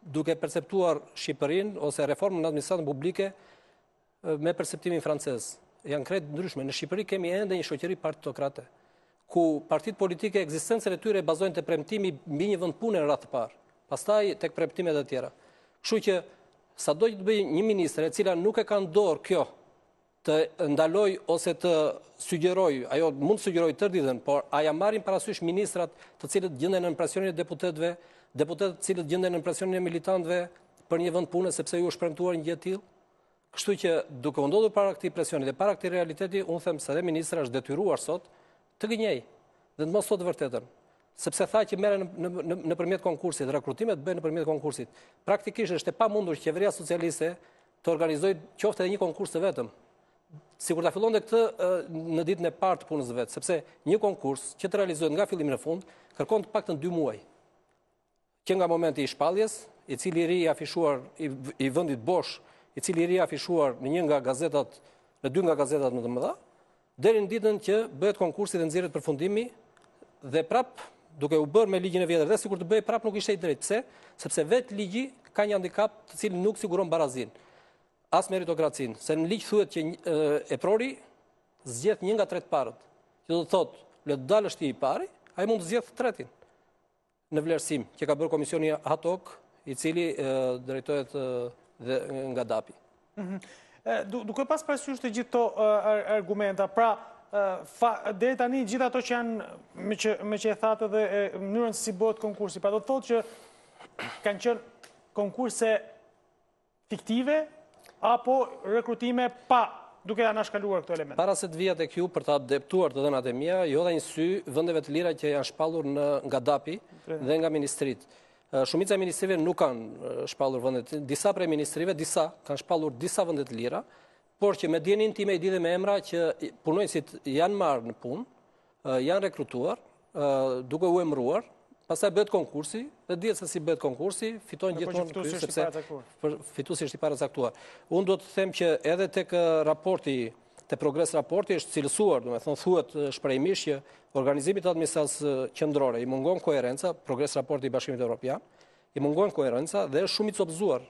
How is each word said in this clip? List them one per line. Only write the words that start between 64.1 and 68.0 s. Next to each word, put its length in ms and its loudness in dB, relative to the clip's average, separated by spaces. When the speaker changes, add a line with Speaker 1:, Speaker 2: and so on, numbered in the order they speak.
Speaker 1:
gazetat, 500 0
në 100 0
dy 120 4
nga 120 4
gazetat 360 2
më 100 -4
të 100 -4
mëdha, 160 -2
deri 260 4
në 80 -4
ditën 340 2
që 140 2